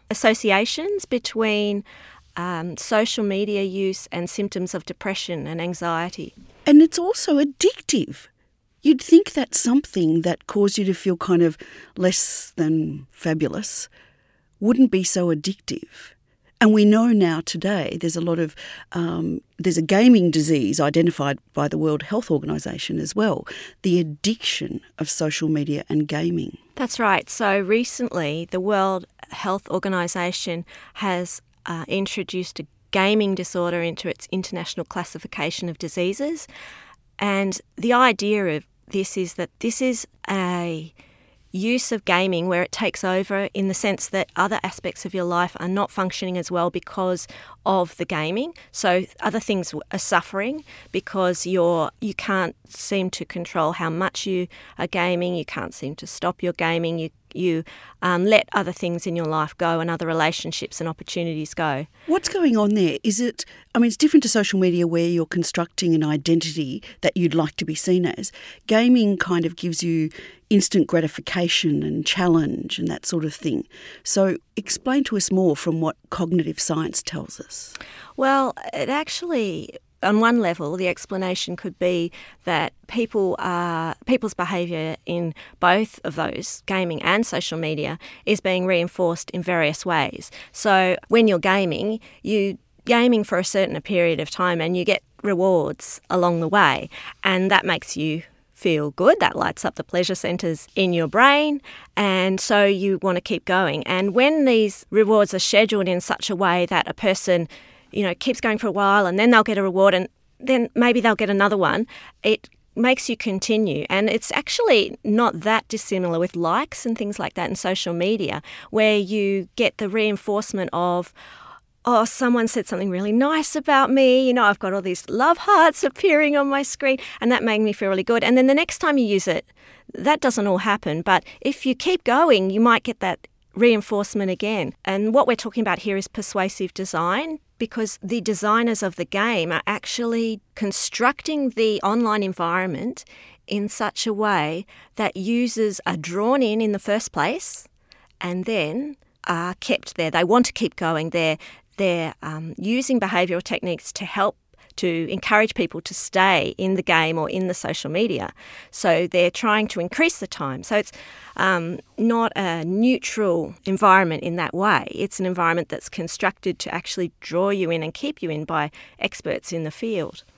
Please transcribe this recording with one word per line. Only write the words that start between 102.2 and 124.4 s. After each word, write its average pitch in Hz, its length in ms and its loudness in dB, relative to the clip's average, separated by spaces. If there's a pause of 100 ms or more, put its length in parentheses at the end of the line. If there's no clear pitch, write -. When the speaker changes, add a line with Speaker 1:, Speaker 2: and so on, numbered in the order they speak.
Speaker 1:
so 208 260 4
you 196 360 2
want 185 160 0
to 185 40 -4
keep - 240 -6
going. 175 400 0
And 185 300 0
when 285 300 4
these 226 440 2
rewards 208 440 4
are 185 60 0
scheduled 208 480 4
in 180 140 0
such - 280 -4
a 208 60 -2
way 180 320 2
that 175 200 2
a - 60 -6
person, 185 560 0 (420)
you 208 120 -2
know, 180 120 0
keeps 240 240 -2
going 214 200 0
for 233 80 -2
a 196 40 0
while 196 340 4
and 180 140 0
then 233 120 6
they'll 226 120 8
get 214 140 0
a 202 60 0
reward 190 300 6
and 185 140 0 (320)
then 254 360 0
maybe 240 260 4
they'll 220 140 4
get 202 140 -2
another 202 280 4
one, 185 280 2 (380)
it - 260 0 (260)
makes 254 340 2
you 226 80 -2
continue. 196 720 0
And 202 200 2
it's - 220 -2
actually - 720 2
not 214 380 0
that 214 260 0
dissimilar 180 500 -4
with 175 180 -2
likes 175 500 -2
and 226 120 -2
things 202 220 -6
like - 140 -6
that 175 160 -4
in 190 60 -4
social 185 380 -4
media, 180 480 -2 (280)
where 214 280 4
you 196 600 -2
get - 200 0
the 208 120 -4
reinforcement 208 840 -2
of, 175 400 -2 (720)
"Oh, 233 200 4
someone 240 420 0
said - 180 -2
something 196 240 -4
really 190 220 -2
nice 285 440 2
about 277 360 4
me, 262 340 6
you 247 80 2
know, 247 120 4